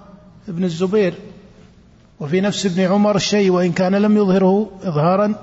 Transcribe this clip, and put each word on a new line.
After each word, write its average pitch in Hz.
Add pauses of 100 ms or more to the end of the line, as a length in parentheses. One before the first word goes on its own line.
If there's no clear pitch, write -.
(480)
بن 180
الزبير، 185 (1040)
وفي 156
نفس 196
ابن 185
عمر 202
شيء، 196
وإن 180
كان 185
لم 208
يظهره 196 (120)
إظهارا 190